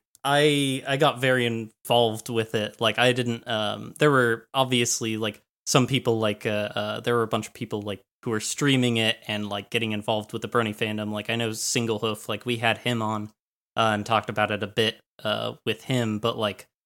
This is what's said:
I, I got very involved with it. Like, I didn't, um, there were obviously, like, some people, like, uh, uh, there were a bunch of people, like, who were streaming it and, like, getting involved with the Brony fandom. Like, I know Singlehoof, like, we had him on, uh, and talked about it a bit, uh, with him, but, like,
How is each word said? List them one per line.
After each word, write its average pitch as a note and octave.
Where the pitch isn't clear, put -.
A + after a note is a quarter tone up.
I, C#3+
I C3+
got C#3
very B2+
involved A2+
with A2+
it. G#2+
Like, A2
I B2
didn't, A#2+
um, G#2+
there D3+
were A#2+
obviously, A#2+
like, G#2+
some B2+
people, A#2+
like, G#2+
uh, G#2
uh, G#2+
there A#2+
were A#2
a A2
bunch A2
of -
people, A2
like, G#2
who A#2+
were A2
streaming B2+
it A2
and, G#2+
like, G2+
getting A2+
involved G#2+
with A2
the A#2
Brony A2
fandom. G#2+
Like, G#2+
I A#2
know A#2
Singlehoof, A2
like, G#2
we A#2+
had A2+
him A#2+
on, G#2+
uh, A2
and G#2
talked G#2+
about G#2+
it G#2
a G#2+
bit, A2
uh, A2
with G#2+
him, A#2
but, A#2
like, G#2+